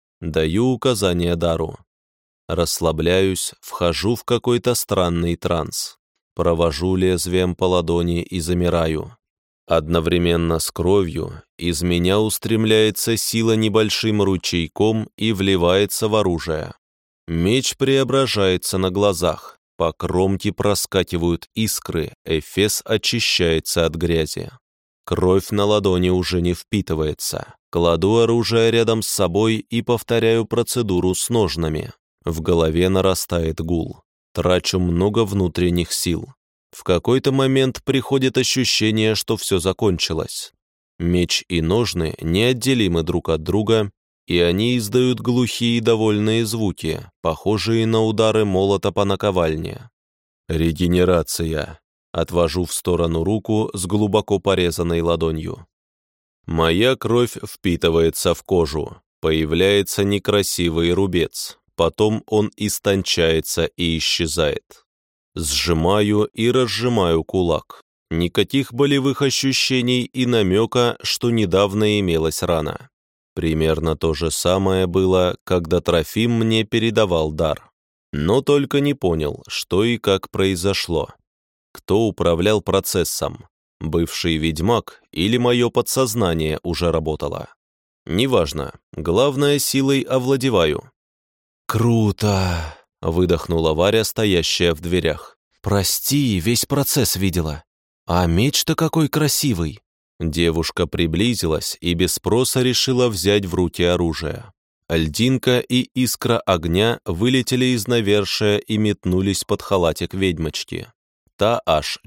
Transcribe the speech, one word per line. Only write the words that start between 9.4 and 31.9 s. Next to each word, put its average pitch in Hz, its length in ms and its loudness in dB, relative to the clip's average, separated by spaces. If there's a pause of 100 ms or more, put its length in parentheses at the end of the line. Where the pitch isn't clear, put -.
Одновременно 85 880 2
с - 100 -4
кровью 87 720 -2 (140)
из 82 240 -4
меня 87 380 2
устремляется 110 960 0
сила 113 400 0
небольшим 107 640 0
ручейком 98 960 0
и 110 160 -2
вливается 98 800 2
в 107 60 2
оружие. 85 580 -2 (520)
Меч 92 520 -2
преображается 127 1000 0
на 95 120 0
глазах, 90 720 0 (180)
по 82 160 0
кромке 92 580 0
проскакивают 87 1040 -2
искры, 87 580 -4 (120)
эфес 82 580 -2
очищается 87 1000 0
от 80 100 -2
грязи. 82 560 -2 (540)
Кровь 90 460 2
на 101 120 0
ладони 98 460 2
уже 90 320 0
не 87 120 0
впитывается. - 1000 -4 (140)
Кладу 85 480 2
оружие 117 540 2
рядом 113 300 2
с - 60 -6
собой 104 480 2
и 117 260 -4
повторяю 113 640 0
процедуру 98 720 0
с - 140 -6
ножнами. 80 640 -2 (320)